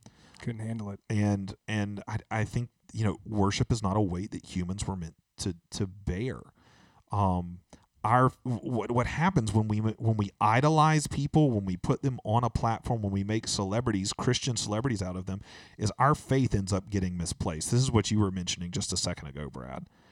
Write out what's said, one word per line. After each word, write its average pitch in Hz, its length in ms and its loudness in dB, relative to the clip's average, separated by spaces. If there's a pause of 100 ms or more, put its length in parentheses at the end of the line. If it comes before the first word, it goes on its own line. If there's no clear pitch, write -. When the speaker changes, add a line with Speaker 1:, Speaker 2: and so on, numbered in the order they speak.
(420)
Speaker 1:
Couldn't 113 240 -8
handle 113 240 -6
it. 101 100 -12 (100)
Speaker 2:
And, 101 440 2 (140)
and 104 400 -2
I, 110 100 -4 (140)
I 110 140 0
think, 120 240 -4 (240)
you 110 120 -2
know, 98 120 0 (100)
worship 104 440 2
is 113 120 -2
not 95 120 0
a 107 60 4
weight 90 300 -2
that - 140 -10
humans 92 420 -4
were 98 80 -4
meant 85 180 -10 (260)
to, 92 160 -4 (160)
to - 140 -4
bear. 98 560 -6 (680)
Um, 90 480 0 (440)
our, 127 280 6 (100)
what, 117 500 -2
what 120 140 2
happens 147 480 2
when 107 140 4
we, 107 100 0
when 110 400 0
we 101 140 0 (100)
idolize 151 640 6
people, 147 460 2
when 101 140 0
we 92 120 -2
put - 240 -2
them 131 240 -2
on 120 180 4
a 117 60 2
platform, 113 540 -2
when 101 80 0
we 98 120 0
make 107 240 -2
celebrities, 101 640 -2
Christian 120 460 -2
celebrities 107 460 -2
out 90 120 -6
of 92 120 -8
them, 95 140 -6 (360)
is 104 220 -2
our 143 160 6
faith 131 400 0
ends 98 180 0
up 95 160 -2
getting 92 260 -2
misplaced. 82 540 -4
This 123 120 4
is 127 100 2
what 110 180 4
you 107 80 2
were 101 140 2
mentioning 87 400 -6
just 95 200 -4
a 90 60 -2
second 85 300 -6
ago, 71 240 -10
Brad. 65 340 -12 (260)